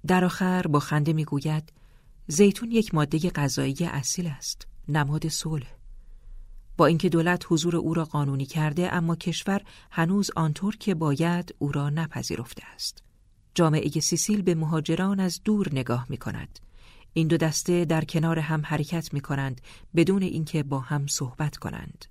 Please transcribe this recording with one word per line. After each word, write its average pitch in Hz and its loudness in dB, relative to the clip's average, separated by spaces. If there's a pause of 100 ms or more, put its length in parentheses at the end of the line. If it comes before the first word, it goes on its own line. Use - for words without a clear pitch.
در 185 4
آخر 185 0
با 147 4
خنده 151 2
می‌گوید: 156 -2 (540)
«زیتون 202 4
یک 226 2
ماده 156 2
غذایی 135 -2
اصیل 170 -2
است، - -8 (220)
نماد 151 0
صلح. 156 -4 (1080)
با 160 8
اینکه 165 6
دولت 170 2
حضور 165 2
او 160 0
را 165 0
قانونی 139 0
کرده، 151 0
اما 165 2
کشور 196 -2 (300)
هنوز 190 2
آنطور 165 0
که 196 0
باید 165 0
او 143 -2
را 143 -2
نپذیرفته 143 -6 (120)
است.» - -10 (520)
جامعه 156 4
سیسیل 196 0
به 175 2
مهاجران 165 0
از 180 -2
دور 208 2
نگاه 123 -2
می‌کند. - -8 (540)
این 160 2
دو 165 4
دسته 165 2
در 160 2
کنار 165 0
هم 156 -2
حرکت 151 -4
می‌کنند 135 -4 (360)
بدون 185 4
اینکه 156 -2
با 139 -4
هم 143 -2
صحبت 143 -4
کنند. - -10